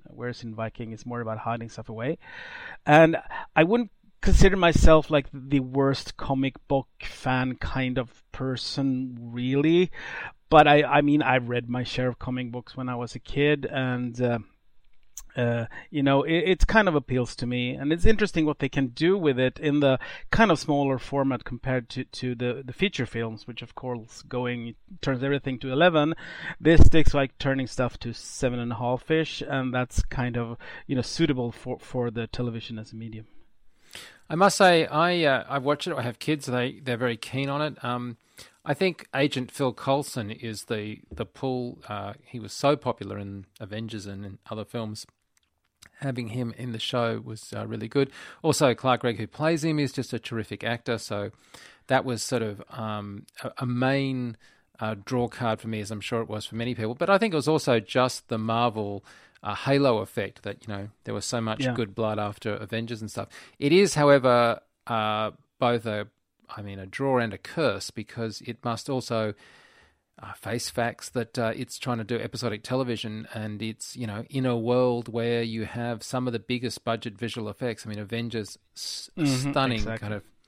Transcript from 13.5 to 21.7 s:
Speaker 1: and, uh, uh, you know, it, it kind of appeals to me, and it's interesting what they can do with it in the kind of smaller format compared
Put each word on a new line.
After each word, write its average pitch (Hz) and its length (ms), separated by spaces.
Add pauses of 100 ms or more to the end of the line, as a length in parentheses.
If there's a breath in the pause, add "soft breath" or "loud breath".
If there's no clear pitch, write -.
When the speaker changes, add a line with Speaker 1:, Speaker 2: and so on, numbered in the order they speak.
Speaker 1:
and, 123 540
uh, 120 180 (1000)
uh, 117 300 (240 loud breath)
you 147 120
know, 139 200
it, 165 160
it 170 280
kind 208 220
of 160 60
appeals 127 420
to 123 100
me, 123 280
and 139 180
it's 170 140
interesting 208 400
what 151 120
they 135 100
can 135 200
do 165 280
with 147 220
it 127 220
in 147 200
the 135 200 (300 loud breath)
kind 220 200
of 151 80
smaller 139 400
format 135 460
compared 123 460